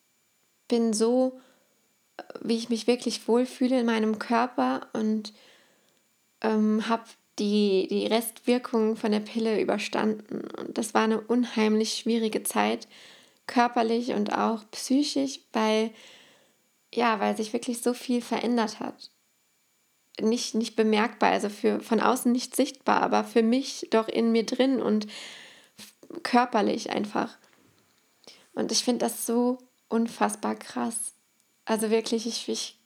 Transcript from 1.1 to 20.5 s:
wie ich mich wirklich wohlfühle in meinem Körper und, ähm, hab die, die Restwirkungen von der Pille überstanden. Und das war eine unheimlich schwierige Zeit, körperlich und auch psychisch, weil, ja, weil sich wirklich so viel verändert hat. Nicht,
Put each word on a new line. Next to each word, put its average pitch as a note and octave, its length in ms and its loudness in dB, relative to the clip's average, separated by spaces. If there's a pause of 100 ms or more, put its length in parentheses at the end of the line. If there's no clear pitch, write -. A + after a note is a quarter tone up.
wie A#3 140 0
ich A3+ 120 -8
mich A3+ 180 -2
wirklich A#3+ 420 0
wohlfühle B3+ 520 2
in A#3 60 0
meinem A3 320 2
Körper B3+ 720 0
und, G#3+ 400 -2 (1080)
ähm, G#3+ 460 2
hab A3+ 180 0 (320)
die, G#3 500 4
die G3+ 180 0
Restwirkungen A3+ 920 0
von A3 160 0
der G#3 80 2
Pille A3 400 -2
überstanden. - 800 -2 (160)
Und - 200 -6
das A#3 160 -6
war A3 80 6
eine A3 180 2
unheimlich A3 760 0
schwierige A3+ 480 0
Zeit, A3 460 -2 (580)
körperlich A#3+ 640 2
und G#3 220 -2
auch G#3+ 380 0
psychisch, C#4 720 -2 (120)
weil, A3 380 0 (1000)
ja, A#3 280 2
weil G#3 160 2
sich A3 160 -4
wirklich A#3+ 300 -6
so B3 120 0
viel A#3+ 280 -2
verändert A3+ 580 -2
hat. - 300 -10 (1080)
Nicht, A3+ 360 -2